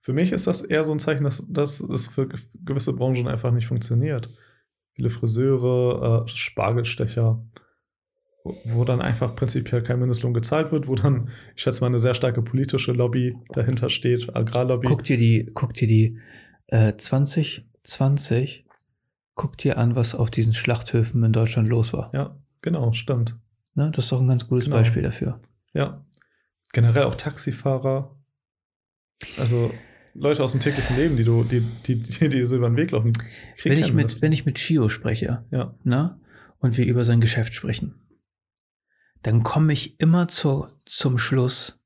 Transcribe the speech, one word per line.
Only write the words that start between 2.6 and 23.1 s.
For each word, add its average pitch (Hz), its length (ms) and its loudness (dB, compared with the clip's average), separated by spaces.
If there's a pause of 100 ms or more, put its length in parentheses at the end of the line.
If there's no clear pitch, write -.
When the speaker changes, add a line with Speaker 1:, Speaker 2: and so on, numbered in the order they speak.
Speaker 1:
gewisse 139 280 -2
Branchen 123 340 0
einfach 123 240 -2
nicht 120 160 0
funktioniert. 123 640 -2 (640)
Viele 120 180 -2
Friseure, 123 1120 2
äh, - 40 -10
Spargelstecher, 113 1160 -2 (1000)
wo, - 140 -10 (100)
wo 117 180 0
dann 123 160 0
einfach 117 340 -2
prinzipiell 120 480 -2
kein 123 160 -2
Mindestlohn 123 360 0
gezahlt 151 380 0
wird, 143 140 -2
wo 131 80 0
dann, 120 360 2 (260)
ich - 60 -12
schätze 120 180 0
mal, 123 80 2
eine 123 120 2
sehr 120 140 4
starke 117 280 0
politische 131 500 -2
Lobby 123 440 0 (160)
dahinter 123 380 0
steht, 120 440 -2
Agrarlobby. 120 520 0
Speaker 2:
Guck 123 180 2
dir 135 140 0
die, 113 340 4
guck - 220 -4
dir 110 140 0
die, 110 300 4 (500)
äh, 110 280 4
zwanzig - 720 -2 (140)
zwanzig, 139 840 -2 (680)
guck - 240 -8
dir - 200 0
an, 117 160 2
was 117 200 0
auf 113 160 0
diesen 113 240 2
Schlachthöfen 117 680 0
in 113 100 4
Deutschland 113 360 2
los 113 240 0
war. - 220 -6
Speaker 1:
Ja, 139 240 -6 (220)
genau, 143 320 0
stimmt. 120 440 -2 (380)